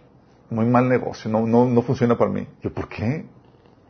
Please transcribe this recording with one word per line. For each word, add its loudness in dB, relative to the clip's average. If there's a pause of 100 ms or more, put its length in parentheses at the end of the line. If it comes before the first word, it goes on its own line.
(500)
muy 0
mal 4
negocio, -2
no, 0
no, 4
no 2
funciona 0
para 2
mí." -6 (160)
Yo, -6
"¿Por -10
qué?" -6 (640)